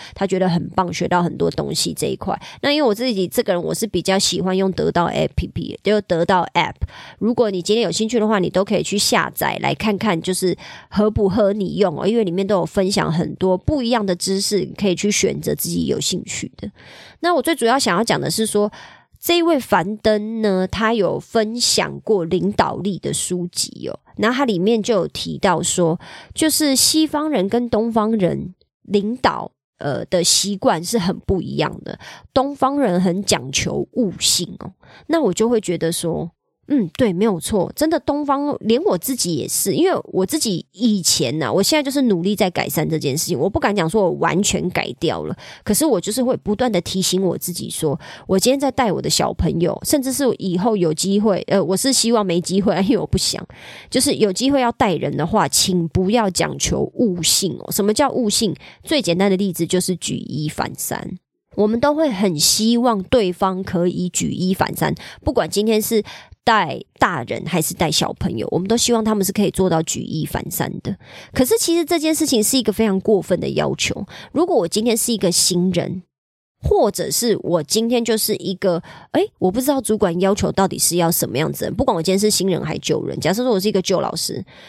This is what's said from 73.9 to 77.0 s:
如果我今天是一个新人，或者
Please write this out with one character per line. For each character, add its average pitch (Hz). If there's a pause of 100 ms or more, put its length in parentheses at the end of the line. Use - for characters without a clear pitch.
如 339
果 339
我 180
今 208
天 254
是 -
一 214
个 185
新 180
人， 175 (600)
或 381
者 151